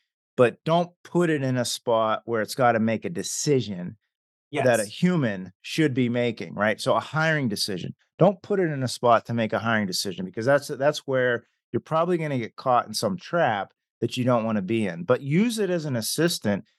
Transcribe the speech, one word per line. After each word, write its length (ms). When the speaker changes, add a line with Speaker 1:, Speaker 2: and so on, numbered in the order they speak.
Speaker 1:
but 280
don't 260
put 260
it 120
in 140
a 80
spot 600
where 160
it's 140
gotta 260
make 240
a 60
decision 880
that 300
a 40
Speaker 2:
Yes. 80
Speaker 1:
human 600
should 320
be 140
making, 460
right? 260
So 140
a 60
hiring 480
decision, 460
don't 240
put 180
it 100
in 120
a 60
spot 380
to 80
make 180
a 80
hiring 260
decision, 380
because 220
that's, 200
that's 400
where 380
you're 60
probably 400
gonna 200
get 180
caught 320
in 60
some 220
trap 560
that 160
you 80
don't 200
wanna 180
be 240
in. 160
But 200
use 360
it 120
as 140
an 120
assistant 680